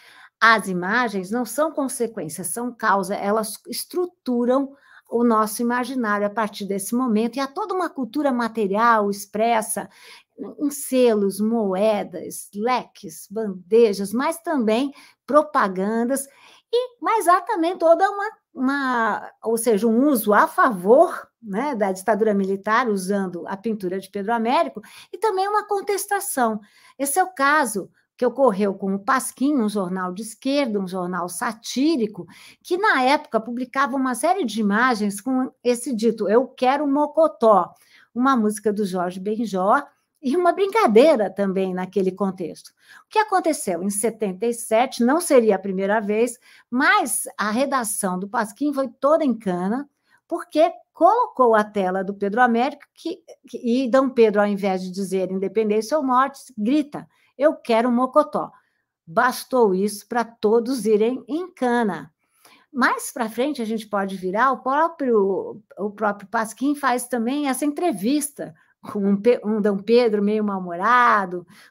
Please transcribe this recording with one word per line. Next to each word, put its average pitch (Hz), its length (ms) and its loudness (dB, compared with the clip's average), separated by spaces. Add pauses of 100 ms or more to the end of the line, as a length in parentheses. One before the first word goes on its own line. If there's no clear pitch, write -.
(400)
As 220 280 4
imagens 190 600 -2
não 240 160 -4
são 311 260 -2
consequência, 226 720 -6
são 233 300 -8
causa, 196 400 -2
elas 208 540 -4
estruturam 262 1080 -2 (340)
o 233 160 0
nosso 214 380 2
imaginário 233 640 -2
a 208 60 0
partir 208 340 -4
desse 196 300 -6
momento, 233 400 0
e 269 40 -6
há 269 60 -2
toda 370 300 -6
uma 349 140 -2
cultura 277 420 -2
material 220 800 2
expressa 214 760 -2 (680)
em 285 140 -2
selos, 214 680 2
moedas, 202 1160 -2
leques, 208 720 -6
bandejas, 202 840 2
mas 294 280 -2
também 269 520 0 (360)
propagandas, 233 960 0 (480)
e, 494 260 -2
mas 381 280 0
há 370 140 6
também 370 360 -2
toda 339 320 4
uma, 403 220 -6 (200)
uma, 254 800 -2 (120)
ou 226 140 0
seja, 226 280 2
um 233 220 4
uso 214 260 2
a 269 140 6
favor, 262 800 4 (100)
né, 233 360 -6
da 202 160 0
ditadura 208 420 0
militar, 202 560 0
usando 190 560 -4
a 196 100 -8
pintura 202 440 -4
de 185 100 -14
Pedro 208 240 -4
Américo, 247 480 0 (320)
e 381 60 -10
também 392 280 0
uma 415 200 -2
contestação. 381 920 -2 (380)
Esse 277 220 -2
é 370 40 6
o 370 80 -6
caso 277 600 0 (260)
que 247 80 -2
ocorreu 220 500 2
com 196 180 -4
o 196 60 -4
Pasquim, 262 560 -2
um 214 140 0
jornal 185 440 -4
de 185 80 -12
esquerda, 254 580 -2
um 190 80 -4
jornal 180 400 -6
satírico, 226 1000 -4 (340)
que 349 160 -4
na 381 240 2
época 277 380 0
publicava 254 560 -4
uma 262 180 -2
série 330 320 0
de 208 140 -4
imagens 208 600 0
com 262 320 -2 (120)
esse 240 320 -2
dito, 214 340 0
"Eu 240 180 4
quero 277 400 0
Mocotó", 277 840 4 (400)
uma 262 220 2
música 214 360 0
do 208 140 -2
Jorge 180 340 -4
Benjor 208 640 0 (380)
e 285 160 0
uma 349 140 4
brincadeira 320 800 4
também 190 420 -2
naquele 185 380 -2
contexto. 185 560 -6
O - 420 -20
que - 80 -2
aconteceu? 349 640 0
Em 196 80 -4
setenta 208 560 -4
e 240 80 0
sete, 233 500 0
não 269 160 4
seria 240 360 6
a 190 40 -2
primeira 196 400 -2
vez, 220 380 -2 (320)
mas 320 540 0 (120)
a 202 140 -4
redação 226 720 -2
do 202 100 -8
Pasquim 233 420 -4
foi 269 160 -2
toda 302 380 0
em 247 80 2
cana, 202 560 -4 (380)
porque 339 440 0 (220)
colocou 370 640 4
a 208 80 6
tela 190 400 -2
do 196 100 -8
Pedro 202 260 -2
Américo 247 440 2 (100)
que, - 300 -10 (260)
que, - 80 -12 (280)
e 233 40 -4
Dom 269 200 4
Pedro, 220 320 4
ao 202 60 4
invés 190 360 -2
de 185 80 -8
dizer 185 400 -4
"Independência 214 680 0
ou 302 60 0
morte", 262 520 0
grita, 226 520 -2 (280)
"Eu 302 200 2
quero 233 360 0
Mocotó". 254 600 0 (560)
Bastou 233 640 2
isso 202 340 -2
pra 240 160 -2
todos 233 640 0
irem 220 420 2
em 330 240 -6
cana. 233 640 -2 (580)
Mais 294 400 -2
pra 240 160 -4
frente, 247 320 -4
a 226 60 -4
gente 220 220 -6
pode 196 280 -4
virar, 196 360 0
o 254 60 -2
próprio, 233 1080 0 (160)
o 202 100 -4
próprio 202 380 -6
Pasquim 233 480 -4
faz 247 320 -2
também 262 420 -2
essa 262 160 -2
entrevista 277 880 -4 (300)
com - 160 -8
um 202 200 2
Pe-, 240 240 2
um 214 180 -2
Dom 202 160 2
Pedro 220 460 2
meio 214 200 0
mal-humorado, 190 1000 0 (260)